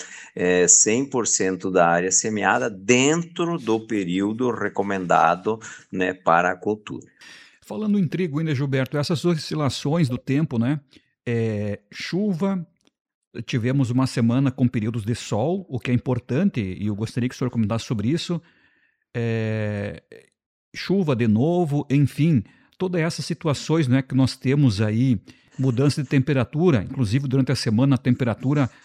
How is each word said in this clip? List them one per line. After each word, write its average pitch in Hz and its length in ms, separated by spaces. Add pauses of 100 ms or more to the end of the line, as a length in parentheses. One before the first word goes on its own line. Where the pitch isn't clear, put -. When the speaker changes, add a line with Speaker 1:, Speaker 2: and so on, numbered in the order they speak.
(360)
Speaker 1:
é, 90 320
cem 117 360
por 127 220
cento 95 460
da 87 160
área 87 240
semeada 110 580
dentro 151 880
do 113 260
período 107 680
recomendado, 92 1080 (320)
né, 92 240
para 87 380
a 90 40
cultura. - 480 (640)
Speaker 2:
Falando 208 320
em 180 80
trigo 160 320
ainda, 156 160
Gilberto, 135 420
essas 147 280
oscilações 151 840
do 120 100
tempo, 135 380
né? 135 240 (460)
É, 107 540 (120)
chuva, 190 720 (800)
tivemos 127 460
uma 131 160
semana 123 460
com 123 160
períodos 110 360
de 113 120
sol, 160 520
o 131 120
que 131 100
é 123 40
importante, 127 640
e 95 260
eu 107 80
gostaria 117 340
que - 60
o - 40
senhor 127 120
comentasse 113 360
sobre 107 220
isso. 165 320 (760)
É, 110 840 (720)
chuva 175 400
de 117 140
novo, 147 600
enfim, 143 520 (360)
todas 180 220
essas 160 260
situações, 160 600
né, 127 140
que 131 140
nós 131 220
temos 123 440
aí, 110 400 (380)
mudança 135 440
de 127 60
temperatura, 139 720
inclusive 135 460
durante 135 240
a 120 40
semana 123 380
a 120 40
temperatura 127 720 (140)